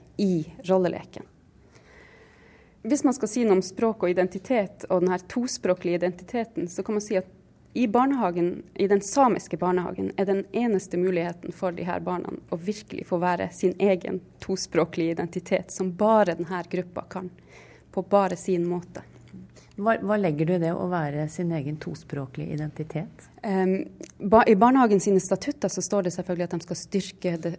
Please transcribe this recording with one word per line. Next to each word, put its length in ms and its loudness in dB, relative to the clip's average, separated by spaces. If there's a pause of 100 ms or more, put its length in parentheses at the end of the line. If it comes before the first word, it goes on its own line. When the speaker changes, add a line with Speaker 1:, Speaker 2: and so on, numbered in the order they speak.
(220)
Speaker 1:
i 220 2 (240)
rolleleken. 580 0 (1600)
Hvis 220 2
man 80 4
skal 160 -2
si 160 0
noe 140 6
om 20 -2
språk 400 -2
og 80 2
identitet 800 -2
og 160 4
den 80 2
her 180 -2
tospråklige 680 -2
identiteten, 680 -4
så 160 -8
kan 140 -2
man 80 -2
si 100 -4
at 140 0 (460)
i 140 2
barnehagen, 600 2 (240)
i 180 0
den 100 6
samiske 560 2
barnehagen, 600 -2
er 120 0
den 220 0
eneste 480 0
muligheten 560 -2
for 180 -4
de 140 -8
her 160 -4
barna 320 -4 (140)
å 100 -4
virkelig 500 -8
få 100 0
være 320 0
sin 280 0
egen 400 2 (220)
tospråklige 760 0
identitet, 580 -4
som 220 -2
bare 400 4
den 160 -6
her 180 -6
gruppa 400 -6
kan, 220 -10 (600)
på 120 -2
bare 340 2
sin 320 0
måte. 360 -6 (640)
Speaker 2:
Hva, 280 0
hva 200 0
legger 320 2
du 40 4
i 60 2
det 140 0
å 160 -4
være 400 -2
sin 240 -2
egen 260 -4
tospråklige 800 -6
identitet? 680 -8 (100)
Speaker 1:
Ehm, 400 0 (380)
ba-, 280 6
i 140 8
barnehagen 420 6
sine 220 4
statutter 500 -2
så 80 -4
står 300 0
det 20 -6
selvfølgelig 380 -4
at 80 -4
de 80 -8
skal 160 -6
styrke 560 -4
det 200 -4